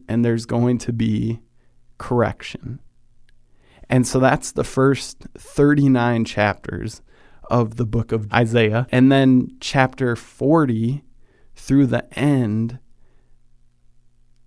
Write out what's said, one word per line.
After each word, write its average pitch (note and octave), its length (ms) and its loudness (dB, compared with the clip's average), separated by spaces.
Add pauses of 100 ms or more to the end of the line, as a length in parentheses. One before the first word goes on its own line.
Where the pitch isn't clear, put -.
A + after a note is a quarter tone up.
and A#2 160 0
there's A#2 220 -2
going A#2+ 320 0
to A#2+ 140 -6
be A2+ 480 -4 (580)
correction." - 800 -4 (1080)
And B2+ 180 2
so C3 140 -2
that's C3 320 0
the - 120 -2
first - 640 -2 (100)
thirty-nine C3 880 2
chapters - 800 -4 (480)
of A#2 260 0
the A#2+ 100 -2
book A2+ 260 -4
of G#2+ 200 -4
Isaiah. A#2 600 2
And B2+ 180 6
then C3 500 2
chapter B2+ 560 -2
forty C3 840 -2 (540)
through C#3 300 2
the A#2+ 200 -2 (120)
end A#2 600 -2 (1700)